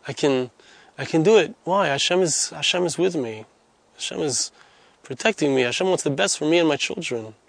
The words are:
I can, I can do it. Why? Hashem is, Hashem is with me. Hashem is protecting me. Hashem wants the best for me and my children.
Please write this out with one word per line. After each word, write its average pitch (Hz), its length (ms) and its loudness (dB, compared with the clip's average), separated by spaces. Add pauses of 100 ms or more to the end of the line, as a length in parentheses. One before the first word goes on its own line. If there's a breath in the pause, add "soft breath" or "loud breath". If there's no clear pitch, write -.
I 139 60 -10
can, 131 400 0 (460 loud breath)
I 139 80 -8
can 160 180 2
do 214 140 8
it. - 260 2
Why? 185 240 0
Hashem 160 340 0
is, - 280 0
Hashem 165 360 -2
is 160 120 -4
with 175 180 0
me. 113 300 -6 (480)
Hashem - 260 -10
is 147 320 -2 (520 soft breath)
protecting 143 520 -2
me. 131 60 4
Hashem 123 260 0
wants 185 160 0
the 156 60 0
best - 280 0
for - 60 -6
me 160 140 4
and 170 100 4
my 143 80 2
children. 117 600 -8 (140)